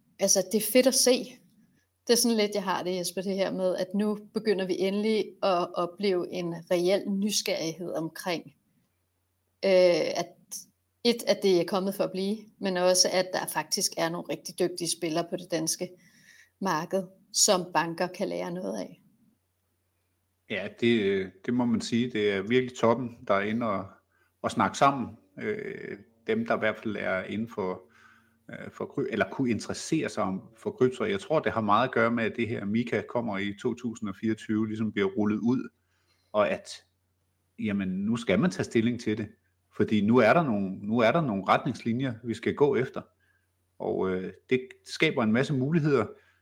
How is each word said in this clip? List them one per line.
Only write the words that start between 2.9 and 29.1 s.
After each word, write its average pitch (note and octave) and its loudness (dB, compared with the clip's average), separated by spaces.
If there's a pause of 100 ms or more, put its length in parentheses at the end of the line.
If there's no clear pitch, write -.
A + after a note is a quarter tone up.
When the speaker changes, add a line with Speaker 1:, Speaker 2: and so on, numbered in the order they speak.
Speaker 1:
Jesper, F3+ -4
det F#3+ -2
her F#3+ 0
med, F#3 0
at F#3 -2
nu G#3 0 (140)
begynder G#3 0
vi F3+ -2
endelig G#3 0 (180)
at F3+ 2
opleve F3+ -2
en E3+ -4 (160)
reel F3+ 2
nysgerrighed F#3+ -2
omkring, D#3+ -6 (1200)
øh, G3 4 (440)
at E3+ -4 (760)
et, A#3 2
at G3+ 0
det F#3 4
er E3 0
kommet G3 -2
for F#3 -2
at - -4
blive, G3 -2 (220)
men F#3+ -2
også, F#3 4
at F#3 2
der - -2
faktisk - -2
er E3 0
nogle E3+ -8
rigtig D#3 -10
dygtige F3 -2
spillere E3+ -2
på F#3 -6
det F3 -10
danske E3 -4 (720)
marked, F3+ -2 (300)
som F#3 4
banker E3 0
kan F3 -6
lære F3 -4
noget F#3+ -6
af. F3 -12 (1500)
Speaker 2:
Ja, G2+ -6 (120)
det, G2 2 (140)
det B2 -2
må B2 0
man A2+ 2
sige. B2 -2
Det G#2 0
er G2 0
virkelig B2 0
toppen, A#2 2 (100)
der G#2 2
er G2 2
inde A2+ -2
og, F#2+ -2 (560)
og - -2
snakke G2 2
sammen. C#3 4 (340)
Øh, - -8 (300)
dem, A2 0
der A#2 0
i G2 -4
hvert G#2+ 0
fald G#2 -4
er F#2+ -2
inden G#2 -6
for, F#2 -6 (640)
øh, - -14
for - -8
kry-, - -4